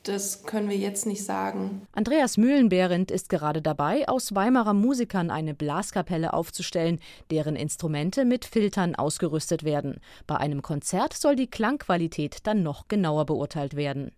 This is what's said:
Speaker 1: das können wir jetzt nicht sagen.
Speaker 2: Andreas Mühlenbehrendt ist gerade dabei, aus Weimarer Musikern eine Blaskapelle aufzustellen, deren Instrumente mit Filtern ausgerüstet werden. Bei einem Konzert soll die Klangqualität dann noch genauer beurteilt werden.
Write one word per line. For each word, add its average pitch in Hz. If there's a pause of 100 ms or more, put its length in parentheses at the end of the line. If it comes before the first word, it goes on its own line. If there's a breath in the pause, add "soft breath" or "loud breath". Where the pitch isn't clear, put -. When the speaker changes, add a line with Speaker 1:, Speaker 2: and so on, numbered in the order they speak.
Speaker 1:
das -
können 208
wir 202
jetzt 196
nicht 202
sagen. 196
Speaker 2:
Andreas 247
Mühlenbehrendt 185
ist -
gerade 151
dabei, 156
aus 247
Weimarer 214
Musikern 202
eine 156
Blaskapelle 160
aufzustellen, 165 (300 loud breath)
deren 156
Instrumente 156
mit 247
Filtern 202
ausgerüstet 156
werden. 143 (280 loud breath)
Bei 151
einem 143
Konzert 185
soll 294
die 254
Klangqualität 175 (100)
dann 214
noch 147
genauer 156
beurteilt 143
werden. 143